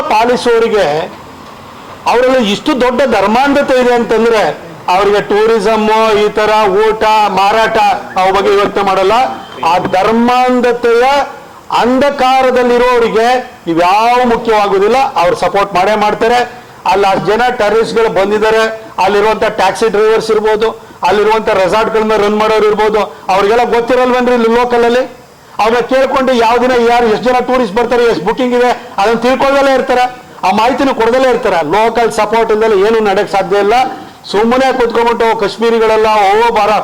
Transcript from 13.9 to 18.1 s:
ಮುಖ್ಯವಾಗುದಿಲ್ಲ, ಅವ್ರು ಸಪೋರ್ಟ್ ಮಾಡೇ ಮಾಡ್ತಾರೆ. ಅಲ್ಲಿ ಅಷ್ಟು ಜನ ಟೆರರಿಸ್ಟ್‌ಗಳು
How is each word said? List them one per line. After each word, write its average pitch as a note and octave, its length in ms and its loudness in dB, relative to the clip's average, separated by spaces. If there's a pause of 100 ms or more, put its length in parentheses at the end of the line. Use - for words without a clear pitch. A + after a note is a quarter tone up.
ಮುಖ್ಯವಾಗುದಿಲ್ಲ, G#3+ 880 0
ಅವ್ರು E3+ 220 0
ಸಪೋರ್ಟ್ G3 380 -2
ಮಾಡೇ G3 220 0
ಮಾಡ್ತಾರೆ. A3+ 560 0 (340)
ಅಲ್ಲಿ G3 220 0
ಅಷ್ಟು F#3 180 -2
ಜನ G#3+ 160 0 (160)
ಟೆರರಿಸ್ಟ್‌ಗಳು A3 520 0